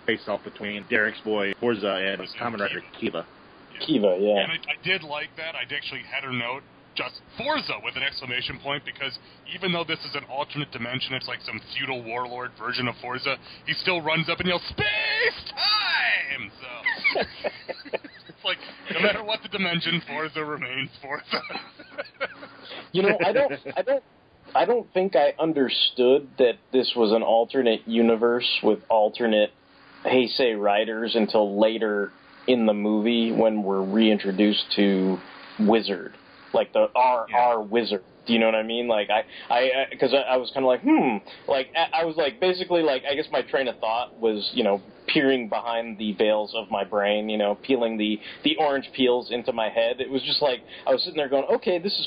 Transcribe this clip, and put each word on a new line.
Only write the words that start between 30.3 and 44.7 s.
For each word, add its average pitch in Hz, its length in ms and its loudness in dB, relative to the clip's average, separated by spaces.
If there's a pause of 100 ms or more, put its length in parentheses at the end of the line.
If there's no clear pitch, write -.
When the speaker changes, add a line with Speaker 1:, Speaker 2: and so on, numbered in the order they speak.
Speaker 3:
riders 110 540 0
until 104 440 2
later 107 520 2 (380)
in 120 180 4
the 107 80 6
movie 110 560 2
when 110 320 2
we're 98 200 0
reintroduced 101 800 4 (100)
to 95 440 2 (420)
Wizard, 101 560 0 (360)
like, 107 200 0
the, 135 240 4
our, 123 340 4
Speaker 1:
Yeah. 120 60 -2
Speaker 3:
our 120 260 4
Wizard. 104 400 0 (240)
Do 117 80 2
you 113 40 4
know 113 80 6
what 113 80 4
I 110 80 2
mean? 117 240 -4
Like, 104 220 0
I, 107 160 0 (240)
I, 120 120 2
I, 131 380 0
'cause 127 140 2
I, 139 60 4
I 127 180 2
was 123 140 -2
kinda 135 160 0
like, 127 160 4
"Hmm." 202 340 4 (320)
Like, 135 260 0
I, 165 280 0
I - 20 0
was, 160 120 -4
like, 147 220 0
basically, 180 440 2
like, 135 280 2
I 143 40 0
guess 147 180 -2
my 135 100 2
train 135 240 0
of 113 120 -4
thought 117 420 -2
was, 107 320 0
you 123 100 0
know, 98 200 2 (260)